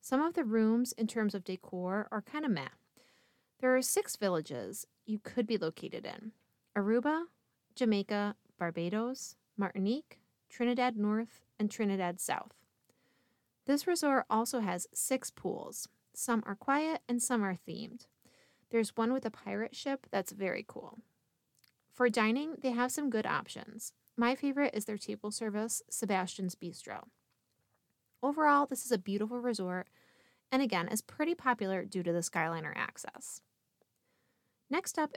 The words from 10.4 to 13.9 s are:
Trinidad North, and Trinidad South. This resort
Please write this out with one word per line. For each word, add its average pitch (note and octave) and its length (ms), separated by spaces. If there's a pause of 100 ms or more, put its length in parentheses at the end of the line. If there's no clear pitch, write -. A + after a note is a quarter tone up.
Trinidad B3 480
North, G#3+ 460 (160)
and G#3+ 120
Trinidad F#3+ 500
South. - 340 (1120)
This C#4+ 200
resort D4 440